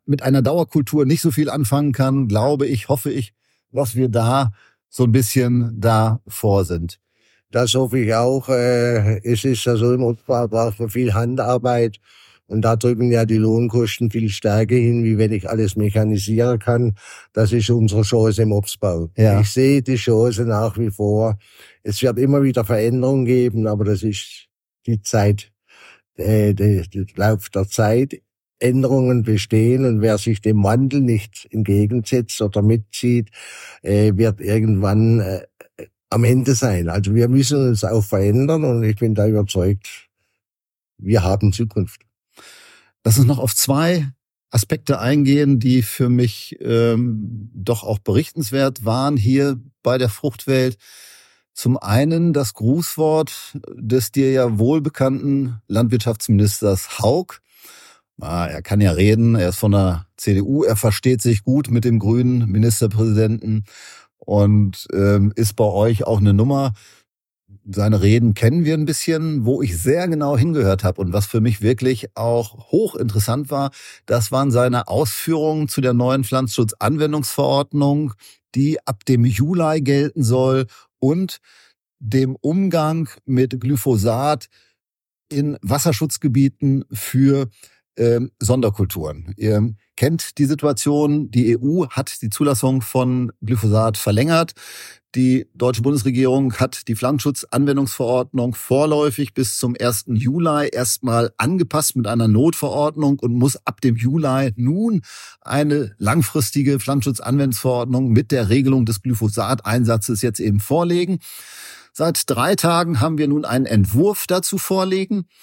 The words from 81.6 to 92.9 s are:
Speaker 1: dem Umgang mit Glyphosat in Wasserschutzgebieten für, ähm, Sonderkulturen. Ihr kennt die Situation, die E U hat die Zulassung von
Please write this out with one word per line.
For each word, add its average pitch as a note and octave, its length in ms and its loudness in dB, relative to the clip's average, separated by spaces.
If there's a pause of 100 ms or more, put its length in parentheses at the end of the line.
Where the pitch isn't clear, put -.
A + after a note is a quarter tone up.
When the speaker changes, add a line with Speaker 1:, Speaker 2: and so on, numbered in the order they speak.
Speaker 1:
dem C3 380 -2
Umgang E3 720 -2 (160)
mit C3 360 -2
Glyphosat B2 840 -2 (840)
in D3 340 -4
Wasserschutzgebieten C#3 1300 0
für, C3+ 560 0 (480)
ähm, A#2 340 0 (100)
Sonderkulturen. F#2+ 960 -2
Ihr G#2+ 380 0 (220)
kennt - 420 -2
die D3 80 2
Situation, D3 840 0
die A#2+ 200 2
E A#2 60 2
U D3 320 0
hat - 340 -8
die A2 80 -4
Zulassung C3 500 0
von B2+ 520 -2 (100)